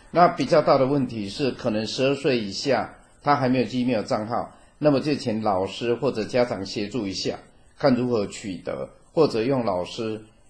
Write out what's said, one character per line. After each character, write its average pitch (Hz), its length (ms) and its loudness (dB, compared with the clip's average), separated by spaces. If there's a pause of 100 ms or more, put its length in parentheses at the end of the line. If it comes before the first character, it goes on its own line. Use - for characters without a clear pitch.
(100)
那 165 180 6
比 151 160 -2
较 156 160 6
大 151 160 4
的 131 80 4
问 139 220 2
题 104 240 -8
是， 127 220 -2
可 123 180 -4
能 107 160 -2
十 - 180 -2
二 139 100 2
岁 135 240 0
以 101 140 -6
下 110 440 -2 (260)
他 147 120 4
还 127 140 2
没 127 120 4
有 117 40 2
Gmail 120 380 0
账 107 240 -4
号， 110 280 -6 (220)
那 - 140 4
么 135 100 4
就 143 140 0
请 110 280 -2
老 98 240 2
师 117 280 -2
或 120 180 0
者 107 100 -4
家 120 220 2
长 101 220 -4
协 101 200 -6
助 104 200 -4
一 98 80 -4
下， 101 240 -4 (400)
看 135 160 4
如 123 160 0
何 104 160 0
取 92 320 -10
得， - 320 -8 (240)
或 156 120 4
者 117 160 -2
用 127 220 0
老 92 220 0
师 110 360 -8 (280)